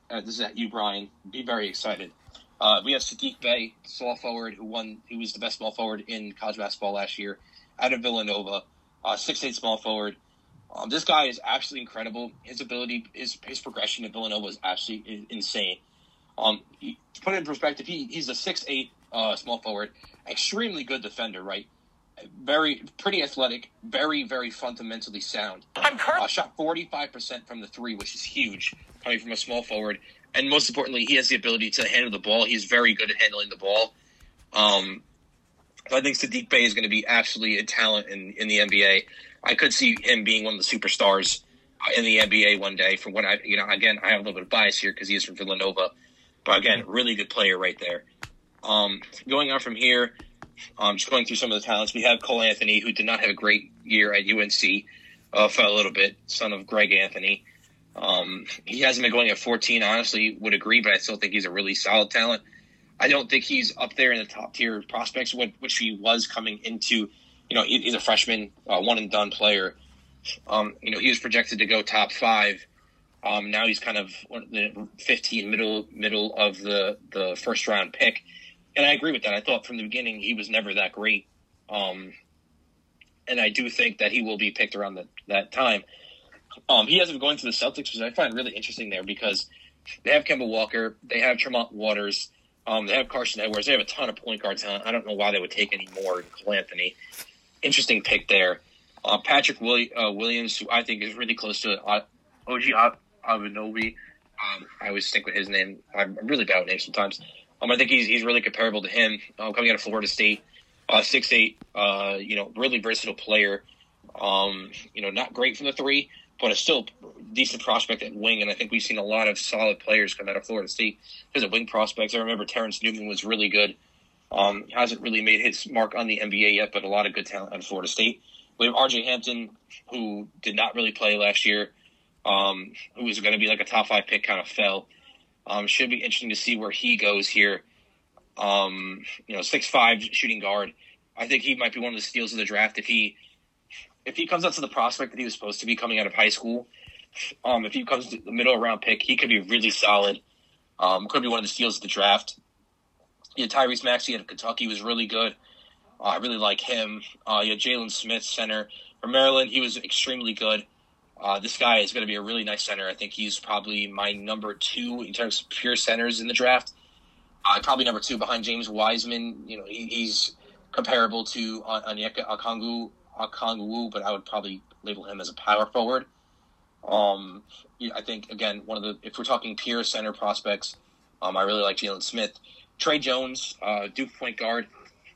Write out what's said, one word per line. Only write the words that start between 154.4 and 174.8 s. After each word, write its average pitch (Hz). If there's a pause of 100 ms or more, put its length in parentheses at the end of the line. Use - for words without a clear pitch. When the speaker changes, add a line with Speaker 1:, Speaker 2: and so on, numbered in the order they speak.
Speaker 1:
was 104
really 117
good. 113 (640)
Uh, -
I 95
really 117
like 104
him. 107 (240)
Uh, 107
yeah, 107
Jalen 117
Smith, 113
center 110 (320)
from 117
Maryland, 135
he 131
was 123
extremely 123
good. 107 (560)
Uh, 98
this -
guy 117
is 101
gonna 113
be 104
a 104
really 110
nice 104
center. 98
I 95
think 98
he's 104
probably 104
my 101
number 104
two 120
in 101
terms 113
of -
pure -
centers 117
in 113
the 120
draft. 123 (720)
Uh, 123
probably 131
number 113
two 123
behind 113
James 113
Wiseman. 113
You 110
know, -
he, 113
he's 110 (340)
comparable 117
to, 110
uh, 110
Onyeka 107
Okongwu, 113 (280)
Okongwu, 113
but 101
I 104
would 98
probably 98 (220)